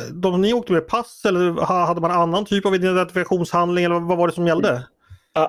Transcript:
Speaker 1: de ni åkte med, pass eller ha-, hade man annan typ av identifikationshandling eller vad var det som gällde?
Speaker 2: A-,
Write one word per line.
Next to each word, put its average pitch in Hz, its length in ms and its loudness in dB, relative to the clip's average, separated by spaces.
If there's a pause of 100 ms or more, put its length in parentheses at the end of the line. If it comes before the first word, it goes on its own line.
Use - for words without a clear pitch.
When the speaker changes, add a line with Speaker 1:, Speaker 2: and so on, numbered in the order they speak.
(140)
Speaker 1:
de 180 280 0
ni 214 120 2
åkte 233 200 -2
med, 160 140 0
pass - 380 -6
eller 180 260 2
ha-, 175 340 0
hade 170 160 0
man 170 100 0
annan 175 340 0
typ 202 200 0
av 190 100 2
identifikationshandling 180 1080 0
eller 170 140 0
vad 170 180 0
var 175 100 2
det 165 60 -2
som 175 140 -2
gällde? 160 360 0 (520)
Speaker 2:
A-, 156 140 2